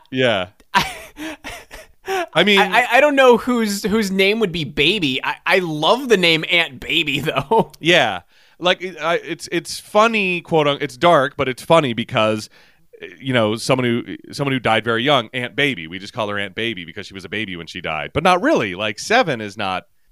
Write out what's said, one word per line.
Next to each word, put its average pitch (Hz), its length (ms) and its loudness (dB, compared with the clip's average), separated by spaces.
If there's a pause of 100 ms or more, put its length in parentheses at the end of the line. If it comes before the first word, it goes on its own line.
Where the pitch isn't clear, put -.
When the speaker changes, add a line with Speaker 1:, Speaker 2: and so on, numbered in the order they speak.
(120)
Speaker 1:
Yeah. 110 380 2 (120)
Speaker 2:
<laughs> - 120 -20
I - 640 -4 (960)
Speaker 1:
I 165 100 4
mean 196 160 4
Speaker 2:
I, 208 220 4
I, 240 60 -2 (100)
I - 40 8
don't 285 140 4
know 262 220 8
whose, 226 460 -2
whose 208 280 0
name 196 280 2
would 208 120 0
be 165 140 -4
Baby. 147 580 0
I, 135 220 -6
I 190 140 4
love 180 500 0
the 220 80 6
name 165 320 2
Aunt 165 300 0
Baby, 143 400 -2
<laughs> - 20 -4
though. 143 580 0
Speaker 1:
Yeah. 131 420 2 (380)
Like, 180 220 0
it, 180 180 -10
I, 165 160 0
it's, 156 360 -8
it's 170 280 -6
funny, 208 640 0
quote 156 260 0
unquote, 143 160 -2
it's 123 140 -10
dark, 147 400 4
but 135 120 -2
it's 123 140 -10
funny 151 300 4
because, 110 560 -2 (680)
you 131 140 -6
know, 110 220 2
someone 127 300 0
who, 117 320 -2 (160)
someone 139 200 -4
who 131 60 -2
died 110 240 2
very 117 200 -2
young, 127 300 2
Aunt 123 220 -8
Baby. 123 320 -2
We 90 120 -12
just 101 140 -16
call 113 160 -4
her 101 100 -6
Aunt 101 160 -10
Baby 107 300 -6
because 92 220 -14
she - 60 -20
was 95 120 -14
a 90 40 -16
baby 101 260 -8
when 85 120 -12
she 90 140 -12
died. 76 320 -6
But 147 100 -2
not 180 180 4
really. 185 340 0
Like, 107 240 -6
seven 180 420 0
is 104 160 -10
not 92 260 -4 (280)